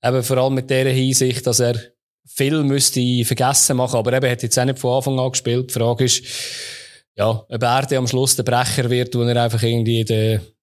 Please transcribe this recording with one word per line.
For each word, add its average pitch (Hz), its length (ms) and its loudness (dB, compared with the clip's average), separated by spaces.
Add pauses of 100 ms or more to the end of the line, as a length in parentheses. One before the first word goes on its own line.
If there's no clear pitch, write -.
Eben 127 200 0
vor 127 140 0
allem 131 180 2
mit 131 160 -4
dieser 131 200 2
Hinsicht, 131 560 0
dass 120 140 2
er 120 140 2 (520)
viel 147 360 0
müsste 139 380 0 (240)
vergessen 127 540 2
machen, 123 180 0
aber 117 160 0
eben, 131 140 0
er 123 60 2
hat 120 100 -6
jetzt 117 160 -2
auch 127 60 2
nicht 131 140 -2
von 127 180 0
Anfang 135 220 0
an 127 140 -2
gespielt. 127 380 -2
Die - 40 -8
Frage 117 300 2
ist, - 180 0 (920)
ja, 104 140 2
ob 110 200 -4
er 120 320 2
dann 135 160 0
am 127 80 0
Schluss 127 300 0
der 120 80 -2
Brecher 120 460 0
wird, 123 260 0
wo 120 60 0
er 120 200 2
einfach 117 220 0
irgendwie 113 400 0
der 110 360 0 (220)